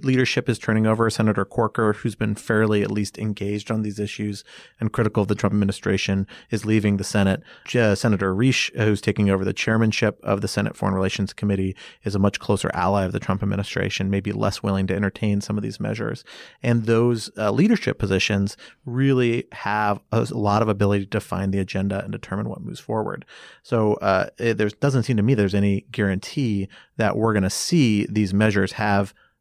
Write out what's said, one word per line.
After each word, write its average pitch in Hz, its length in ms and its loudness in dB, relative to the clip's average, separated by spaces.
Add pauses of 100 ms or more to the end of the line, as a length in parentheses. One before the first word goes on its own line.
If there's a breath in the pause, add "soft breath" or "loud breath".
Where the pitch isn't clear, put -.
leadership 127 460 0
is 117 100 -2
turning 110 300 2
over. 110 200 2
Senator 104 360 0
Corker, 110 480 0
who's 107 240 -6
been 107 180 -2
fairly 107 480 2
at 101 80 -2
least 104 280 -4
engaged 104 520 -6
on 110 120 -2
these 104 160 -6
issues 104 440 -6 (380 loud breath)
and 110 120 -2
critical 107 300 0
of 98 60 0
the 104 60 0
Trump 101 180 0
administration, 98 760 0 (240 loud breath)
is 104 140 -2
leaving 104 320 2
the 98 80 -4
Senate. 95 380 0 (240 loud breath)
J-, 110 280 2
Senator 95 400 0
Risch, 120 420 2
who's 107 240 2
taking 104 300 0
over 95 140 2
the 98 80 0
chairmanship 110 720 0
of 101 180 0
the 101 80 -4
Senate 104 280 -4
Foreign 98 180 -2
Relations 95 380 -2
Committee, 95 440 -2 (260 loud breath)
is 101 120 -4
a 98 40 0
much 98 220 2
closer - 340 0
ally 95 300 0
of 92 80 -2
the 104 80 -4
Trump 95 220 -2
administration, 98 680 -2
maybe 98 220 -2
less 104 300 -2
willing 98 260 0
to 92 60 -2
entertain 101 460 -2
some 107 160 -6
of 104 60 -4
these 107 160 -8
measures. 107 460 -6 (380 loud breath)
And 117 220 0
those, 117 540 2
uh, 104 140 0
leadership 185 460 2
positions 98 580 0 (300 loud breath)
really 127 640 2
have 104 480 -2 (100)
a 113 220 2
lot 104 300 2
of 107 60 2
ability 101 360 2
to 95 60 -14
define 98 400 -2
the 98 80 0
agenda 98 440 -2
and 98 80 -10
determine 107 380 -6
what - 140 -10
moves - 180 -12
forward. 110 440 -6 (380 loud breath)
So, 107 320 2
uh, 95 440 2
it, 113 180 0
there 107 140 0
doesn't 131 320 0
seem 117 160 0
to 101 40 4
me 127 120 4
there's 101 200 2
any 101 380 2
guarantee 101 760 -2 (280 loud breath)
that 101 200 0
we're 110 180 2
gonna 95 160 2
see 113 560 2
these 104 260 0
measures 101 400 2
have 101 400 0 (280 soft breath)